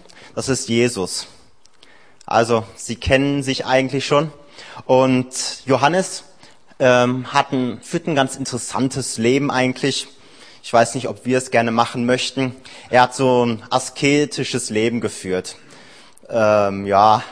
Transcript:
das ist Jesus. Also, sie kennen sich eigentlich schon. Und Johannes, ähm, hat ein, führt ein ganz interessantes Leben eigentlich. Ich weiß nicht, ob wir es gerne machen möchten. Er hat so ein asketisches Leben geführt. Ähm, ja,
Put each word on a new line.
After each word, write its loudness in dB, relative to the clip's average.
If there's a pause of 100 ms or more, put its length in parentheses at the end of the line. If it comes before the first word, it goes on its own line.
(360)
das -6
ist -4
Jesus. -2 (1000)
Also, 2 (120)
sie -10
kennen 0
sich -4
eigentlich 0
schon. 0 (540)
Und 2 (340)
Johannes, 0 (540)
ähm, 2
hat 0
ein, -4
führt -6
ein -2
ganz 0
interessantes -6
Leben 0
eigentlich. -2 (560)
Ich -4
weiß 4
nicht, -6
ob -10
wir 2
es -8
gerne 2
machen 0
möchten. -2 (360)
Er 6
hat 4
so 4
ein -4
asketisches -2
Leben -2
geführt. -6 (720)
Ähm, 2
ja, 6